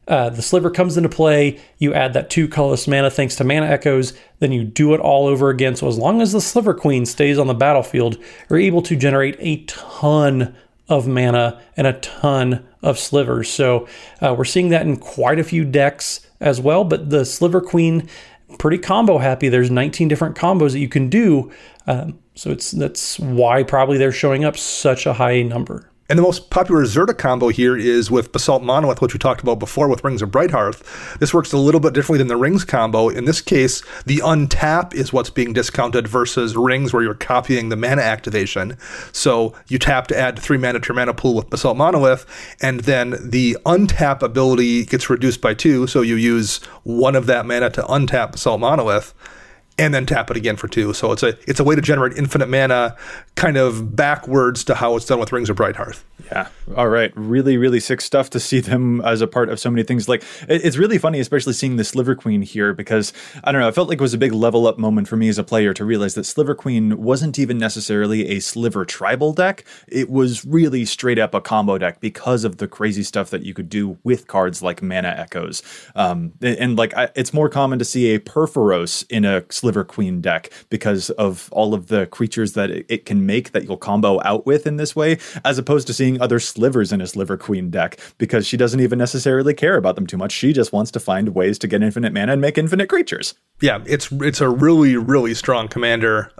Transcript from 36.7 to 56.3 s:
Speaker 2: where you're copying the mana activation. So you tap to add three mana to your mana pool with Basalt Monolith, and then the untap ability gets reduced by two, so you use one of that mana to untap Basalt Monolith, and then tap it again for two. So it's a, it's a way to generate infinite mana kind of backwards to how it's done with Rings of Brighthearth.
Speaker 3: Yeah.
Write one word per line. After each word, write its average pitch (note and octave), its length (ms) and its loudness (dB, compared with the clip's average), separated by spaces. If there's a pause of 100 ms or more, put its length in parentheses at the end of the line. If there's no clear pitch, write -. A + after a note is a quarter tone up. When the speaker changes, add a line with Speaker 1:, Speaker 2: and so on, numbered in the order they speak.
Speaker 2:
where A#2 100 2
you're G#2+ 100 -2
copying B2 560 -2
the A2 60 -4
mana B2+ 260 0
activation. G#2+ 720 -4 (360)
So A#2 420 0 (140)
you C3 100 -2
tap B2+ 300 0
to - 100 -2
add B2+ 220 -2
three C#3+ 180 0
mana B2 220 -2
to A#2 80 -8
your B2 80 -2
mana B2 180 0
pool A#2+ 220 0
with - 160 -4
Basalt B2+ 260 0
Monolith, C#3 480 2 (340)
and C3 200 -2
then B2 420 0
the B2 340 0 (120)
untap E3 560 2
ability A#2+ 640 2
gets - 260 -2
reduced B2 300 0
by A2+ 120 2
two, B2+ 320 2
so B2+ 160 0
you A#2 140 0
use A2+ 420 0 (240)
one C3 340 2
of A#2+ 120 0
that A#2+ 180 2
mana A#2+ 240 0
to - 140 -4
untap B2+ 480 0
Basalt A2 280 -2
Monolith, A2+ 540 0 (640)
and D3+ 160 2
then C3 120 0
tap B2+ 240 -2
it A2+ 60 -4
again G#2+ 220 -2
for - 100 -10
two. G#2+ 260 -2
So G#2+ 200 -2
it's A2 100 -4
a, A2+ 140 0 (100)
it's C3+ 140 0
a - 20 4
way D3 100 4
to D3+ 80 2
generate C3+ 360 0
infinite C3+ 320 0
mana B2+ 480 2 (380)
kind D#3+ 200 0
of A2+ 400 0
backwards C3+ 720 0
to C3+ 100 0
how A#2 220 0
it's A2+ 80 -6
done B2 160 0
with A2 100 -4
Rings A#2+ 180 -2
of G2+ 60 0
Brighthearth. - 480 -4 (220)
Speaker 3:
Yeah. - 240 -6 (260)